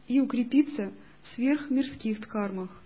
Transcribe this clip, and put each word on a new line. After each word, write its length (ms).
и 120
укрепиться 720
в 140
сверхмирских 840
дхармах. 500